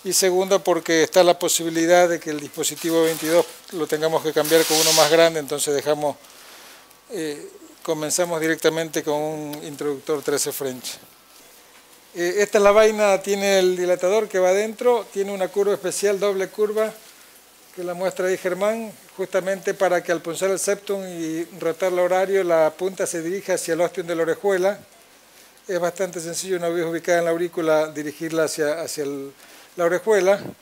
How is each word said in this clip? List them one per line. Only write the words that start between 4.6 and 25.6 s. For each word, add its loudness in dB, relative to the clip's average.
con 0
uno 2
más 4
grande, 4
entonces -4
dejamos, -2
eh, -8
comenzamos -2
directamente 0
con -2
un -6
introductor -6
trece -2
French. -8
Eh, -2
esta 2
es 6
la 8
vaina, 4
tiene 2
el 2
dilatador 0
que -2
va 4
adentro, 0
tiene -4
una -4
curva 0
especial, -2
doble 0
curva, -2
que -10
la -6
muestra -4
ahí 0
Germán, -4
justamente -4
para 0
que -4
al 0
punzar -4
el 0
septum -4
y -6
rotar -2
el 0
horario, 2
la 4
punta -4
se -6
dirija -4
hacia -2
el 0
ostium -2
de -4
la 0
orejuela. 0